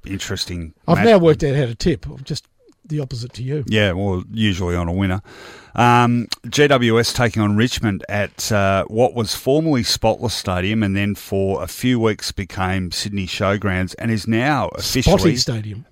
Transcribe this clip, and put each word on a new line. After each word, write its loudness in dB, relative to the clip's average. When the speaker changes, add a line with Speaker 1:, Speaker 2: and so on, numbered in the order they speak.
Speaker 1:
interesting -8
Speaker 2:
I've 4
Speaker 1:
match. 2
Speaker 2:
now 8
worked 4
out 0
how 2
to -6
tip. -2
I'm -14
just -10
the -6
opposite -10
to -10
you. -4
Speaker 1:
Yeah, 2
well, -2
usually 0
on -2
a -2
winner. 0
Um, 4
G 4
W 4
S 0
taking 0
on 2
Richmond 0
at, -4
uh, 2
what 2
was -2
formerly 0
Spotless -2
Stadium -2
and 0
then 0
for -2
a -8
few 0
weeks -2
became -4
Sydney -6
Showgrounds -2
and -2
is -2
now 0
officially 2
Speaker 2:
Spotty -
Stadium. -4